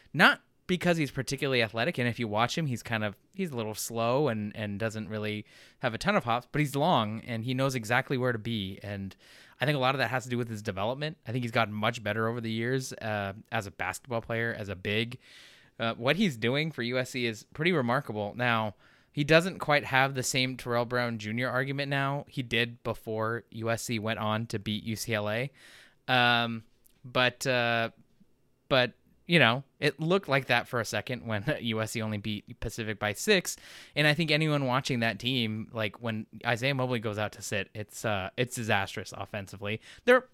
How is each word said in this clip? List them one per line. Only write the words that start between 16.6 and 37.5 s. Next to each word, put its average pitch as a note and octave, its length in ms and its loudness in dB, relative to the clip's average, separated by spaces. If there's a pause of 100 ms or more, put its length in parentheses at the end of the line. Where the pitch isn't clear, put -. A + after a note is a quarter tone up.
for B2 100 -6
U B2 160 0
S B2+ 120 -2
C B2 140 -2
is A2 300 -4
pretty D#3+ 180 0
remarkable. A#2+ 640 0
Now, A2+ 380 0 (380)
he C#3+ 100 -2
doesn't D#3+ 380 4
quite D3 240 2
have C3+ 320 2
the B2 80 -2
same B2+ 320 0
Terrell A#2+ 280 0
Brown A#2+ 340 -2
Junior A2 300 -2
argument C3+ 400 -2
now. C#3 400 0
He C#3 140 -6
did A#2 400 0
before A2 680 -2
U A2+ 180 -2
S A2+ 120 0
C A2+ 180 -2
went A2 180 -2
on A2 280 0
to A2+ 120 -4
beat G#2+ 260 -4
U A2 120 -4
C A2+ 180 -4
L G#2 160 0
A. A#2+ 220 -2 (560)
Um, A#2+ 560 4 (400)
but, B2 420 0
uh, A#2+ 440 2 (800)
but, B2+ 240 4 (340)
you E3+ 120 6
know, B2+ 240 6 (180)
it - 200 0
looked F3 280 2
like C3+ 200 2
that A#2+ 200 2
for B2 120 0
a G#2+ 40 -2
second G#2+ 420 -4
when G#2+ 180 -2 (120)
<laughs> E2+ 40 -10
U A2 200 -2
S A2 120 -2
C A2+ 100 -4
only G#2+ 160 -2
beat G#2+ 420 -6
Pacific A2 380 -6
by G#2 140 0
six. - 440 2 (400)
And D3+ 100 4
I D3+ 80 6
think D#3 160 0
anyone D3+ 360 4
watching B2+ 340 0
that A2+ 180 0
team, A#2 540 -2
like, G#2+ 300 -4
when A2+ 240 -4 (180)
Isaiah A#2+ 300 0
Mobley B2+ 240 0
goes G#2+ 200 -2
out G#2 140 -2
to - 100 -14
sit, G2+ 320 -4